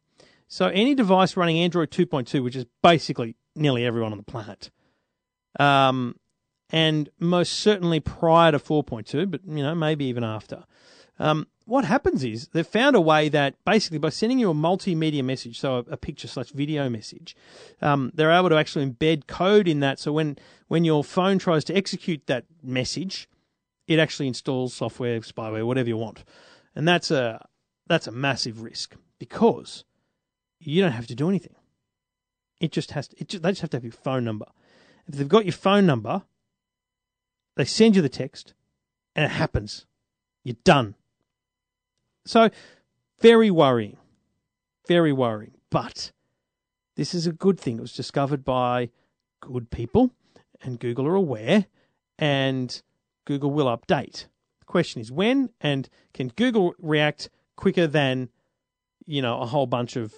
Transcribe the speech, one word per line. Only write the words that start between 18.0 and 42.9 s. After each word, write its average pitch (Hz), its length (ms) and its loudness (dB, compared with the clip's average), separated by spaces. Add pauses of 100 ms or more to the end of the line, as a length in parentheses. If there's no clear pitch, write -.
they're 156 180 2
able 180 180 4
to 160 60 4
actually 156 300 0
embed 156 400 -2
code 196 420 2
in 147 120 0
that. 135 180 0
So 151 140 -6
when, 151 260 -2 (300)
when 165 180 2
your 151 180 4
phone 190 360 0
tries 160 260 0
to 165 100 -4
execute 185 520 -4
that 127 180 -2 (160)
message, 131 680 -6 (600)
it 160 100 4
actually 147 300 0
installs 127 480 -4
software, 120 460 -4
spyware, 110 440 -8
whatever 123 240 -2
you 113 80 -2
want. 110 260 -10 (520)
And 151 120 -2
that's 175 220 0
a, 120 340 -2 (440)
that's 165 200 0
a - 40 -12
massive 120 500 -4
risk - 340 -14 (220)
because - 680 -2 (760)
you 156 220 0
don't 170 100 2
have 117 160 -6
to 123 80 -12
do 147 140 -2
anything. - 260 -4 (1040)
It 160 120 -4
just - 200 -6
has - 160 -8
to, - 120 -20
it 160 100 -12
ju-, 196 100 -10
they 175 120 -2
just 190 100 -6
have 165 100 -8
to 135 60 -6
have 120 60 -8
your 113 80 -12
phone 131 320 -4
number. 107 240 -6 (600)
If 143 80 -12
they've 139 120 -4
got 202 180 4
your 170 80 -4
phone 196 320 4
number, 135 380 0 (1300)
they 139 100 0
send 220 300 4
you 185 80 4
the 135 60 0
text - 440 -12 (640)
and 151 100 0
it - 60 -2
happens. - 540 -6 (580)
You're 117 200 -10
done. 131 320 4 (1300)
So, 226 220 6 (720)